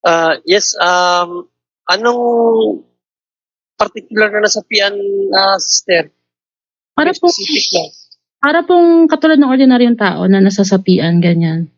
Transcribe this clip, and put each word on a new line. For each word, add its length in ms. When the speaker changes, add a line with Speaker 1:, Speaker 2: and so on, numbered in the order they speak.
Speaker 1:
Ah, 400
yes, 320
um, 720
anong 320
particular 580
na 140
nasapian, 480
ah, 240
sister? 500
Speaker 2:
Para 160
Speaker 1:
May 80
Speaker 2:
po, 80
Speaker 1:
specific 480
lang. 160
Speaker 2:
para 240
pong 480
katulad 240
ng 160
ordinaryong 480
tao 320
na 80
nasasapian, 800
ganyan. 480